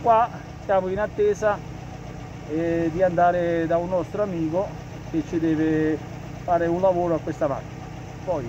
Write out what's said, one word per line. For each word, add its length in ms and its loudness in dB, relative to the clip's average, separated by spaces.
qua, 260 6
siamo 240 2
in 100 -2
attesa, 580 2
eh, 440 0
di 100 0
andare 680 4
da 80 4
un 140 0
nostro 320 0
amico 440 0
che 180 0
ci 100 -2
deve 580 2
fare 240 2
un 140 0
lavoro 340 2
a 40 2
questa 280 -2
macchina. 380 -6
Poi 240 -2